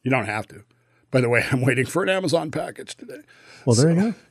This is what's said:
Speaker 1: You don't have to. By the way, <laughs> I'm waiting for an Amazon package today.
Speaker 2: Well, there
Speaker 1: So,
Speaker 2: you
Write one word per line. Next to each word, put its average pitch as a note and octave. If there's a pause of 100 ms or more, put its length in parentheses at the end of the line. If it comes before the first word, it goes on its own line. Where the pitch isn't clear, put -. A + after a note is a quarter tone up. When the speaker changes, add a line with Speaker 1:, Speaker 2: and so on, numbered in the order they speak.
Speaker 1:
You B2+
don't B2
have G#2+
to. - (480)
By C3+
the A#2+
way, A#2
<laughs> -
I'm C3
waiting B2
for E3
an G3
Amazon E3+
package -
today. - (440)
Speaker 2:
Well, A#2+
there D#3
Speaker 1:
So, F#3
Speaker 2:
you A#3 (160)